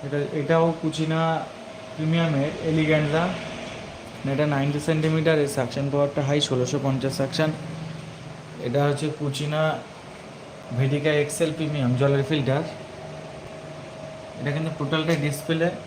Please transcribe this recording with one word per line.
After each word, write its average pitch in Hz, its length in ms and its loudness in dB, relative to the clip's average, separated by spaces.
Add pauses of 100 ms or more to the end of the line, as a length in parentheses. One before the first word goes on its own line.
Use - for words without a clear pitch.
এটা, 143 120 -2 (220)
এটাও 165 260 6 (160)
কুচিনা 160 380 0 (720)
প্রিমিয়ামের 156 560 2 (200)
এলিগ্যান্সা। 156 540 4 (1080)
এটা 143 120 2 (100)
নাইনটি 143 340 2
সেন্টিমিটার, 160 560 4
এর 139 120 0
সাকশন 139 360 0
পাওয়ারটা 143 360 2
হাই, 147 100 4 (100)
ষোলোশো 123 360 2
পঞ্চাশ 131 360 0
সাকশন। 156 300 2 (1160)
এটা 127 220 2
হচ্ছে 143 180 0 (120)
কুচিনা 147 440 0 (1160)
ভেডিকা 139 320 4 (120)
এক্সএল 156 360 0
প্রিমিয়াম 143 320 0 (100)
জলের 139 280 6
ফিল্টার। 143 340 2 (1800)
এটা 131 180 -2
কিন্তু 160 220 -2
টোটালটাই 156 460 2
ডিসপ্লে। 160 440 0 (180)